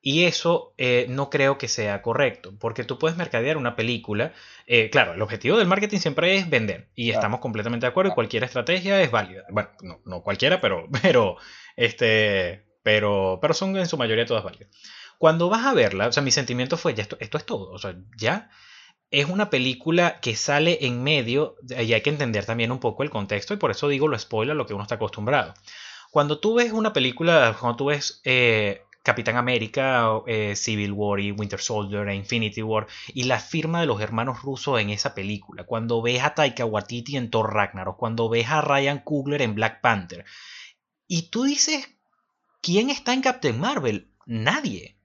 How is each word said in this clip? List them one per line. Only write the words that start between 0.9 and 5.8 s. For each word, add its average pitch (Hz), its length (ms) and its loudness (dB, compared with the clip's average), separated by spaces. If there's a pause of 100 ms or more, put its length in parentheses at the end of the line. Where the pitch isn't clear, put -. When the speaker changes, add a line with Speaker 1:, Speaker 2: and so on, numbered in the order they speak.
Speaker 1:
no 139 220 -4
creo 135 280 2
que 123 120 -8
sea 104 320 -2
correcto, 117 580 -2
porque 113 240 -4
tú 120 160 -8
puedes 165 160 0
mercadear 156 400 -2
una 120 220 -4
película. 113 560 -2 (340)
Eh, 113 220 4
claro, 131 240 4
el 95 80 -6
objetivo 117 360 0
del 202 100 4
marketing 202 320 2